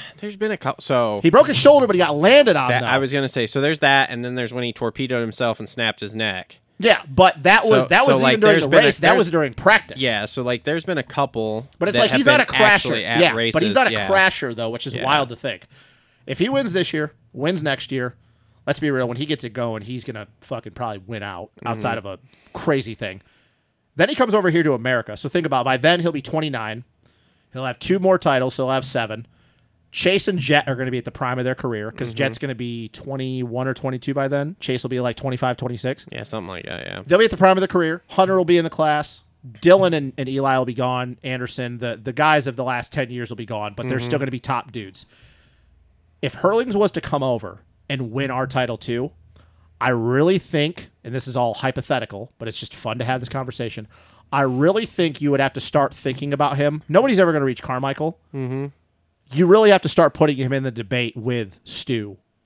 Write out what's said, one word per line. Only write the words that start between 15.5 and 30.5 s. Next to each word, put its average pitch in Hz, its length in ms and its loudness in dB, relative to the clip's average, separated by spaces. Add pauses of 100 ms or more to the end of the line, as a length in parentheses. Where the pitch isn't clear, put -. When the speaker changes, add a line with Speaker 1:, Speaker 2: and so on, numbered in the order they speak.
Speaker 2:
If 135 100 -6
he 180 120 2
wins 269 240 -2
this 180 200 -2
year, 151 200 -4 (200)
wins 156 300 -2
next 139 280 -4
year, 123 220 -4 (540)
let's 143 120 -2
be 151 120 -2
real, 127 160 0
when 117 100 -8
he 139 80 -6
gets 147 180 -4
it 120 100 -10
going, 117 300 -6
he's 120 200 -12
gonna 107 240 -12 (140)
fucking 110 320 -12
probably 107 340 -10
win 107 160 -10
out 95 340 -12
Speaker 1:
Mm-hmm. - 100 -12
Speaker 2:
outside 117 300 -4
of 101 80 -12
a 95 140 -12 (340)
crazy 127 400 -2
thing. 98 280 -12 (720)
Then 175 140 2
he - 60 -6
comes 226 200 2
over 185 160 2
here 170 100 2
to 151 120 2
America. 117 440 -4
So - 120 -8
think 170 180 -2
about, 127 180 0
by 131 120 2
then, 165 240 2
he'll 170 100 0
be 147 100 -6
twenty-nine. 123 600 -6 (720)
He'll 131 120 -8
have 123 140 -8
two 185 180 0
more 185 220 4
titles, 127 340 0
so 131 120 -4
he'll 131 80 -2
have 131 120 -2
seven. 117 400 -6 (640)
Chase - 380 0
and 190 100 0
Jet 143 300 0